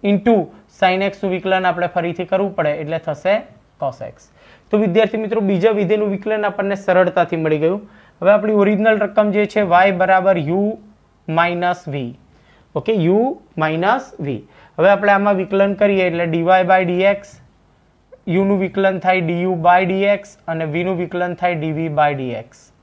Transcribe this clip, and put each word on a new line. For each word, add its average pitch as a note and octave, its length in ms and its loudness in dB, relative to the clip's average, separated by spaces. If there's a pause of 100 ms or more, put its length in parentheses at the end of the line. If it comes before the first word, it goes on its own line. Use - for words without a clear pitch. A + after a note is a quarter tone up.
(100)
into G3+ 240 2 (460)
sin F#3 220 2 (100)
x - 100 -12
નું G3 140 -2
વિકલન F#3 320 -2
આપણે F3 260 -2
ફરીથી E3+ 380 -4
કરવું G3 260 0
પડે D3+ 140 0 (100)
એટલે D#3+ 240 -6
થશે D#3+ 260 -4 (480)
cos C3+ 300 -6
x. - 180 -20 (420)
તો G#3 120 2
વિદ્યાર્થી G#3+ 400 0
મિત્રો A3 260 -2
બીજા G3 300 2
વિધેયનું G#3 360 0
વિકલન G#3+ 340 -4
આપણને G3 340 -4
સરળતાથી F3 640 2
મળી D#3 180 0
ગયું. F#3 180 0 (400)
હવે F3+ 140 4
આપણી G#3+ 280 0
ઓરિજિનલ G#3+ 440 2
રકમ G#3 300 0
જે G#3 180 2
છે G#3+ 80 2 (160)
y F#3+ 100 6 (120)
બરાબર F#3 380 2 (200)
u - 20 0 (760)
minus F3 420 -2 (140)
v. C#3 80 -4 (720)
ઓકે, A3 200 -2 (200)
u - 20 4 (480)
minus F#3 400 -2 (220)
v. C3 100 -6 (420)
હવે F3 140 4
આપણે G3+ 220 2
આમાં G3+ 260 2
વિકલન G3 400 0
કરીએ G3 300 2
એટલે E3+ 240 -2
dy E3 80 0 (280)
by F#3+ 200 4
dx, G3 420 0 (1080)
u G3 120 2
નું G3+ 140 0
વિકલન F#3+ 420 -2
થાય F#3 240 2
du F3+ 260 -2 (100)
by F3+ 140 6 (120)
dx G3 440 -2 (180)
અને D#3+ 120 -4 (100)
v F3 140 -2
નું F3+ 120 -4
વિકલન F3 400 -4
થાય F3 200 -2
ડી D#3+ 180 -4
વી E3 180 -4
by D3 140 2 (100)
dx. A#2 400 -10 (200)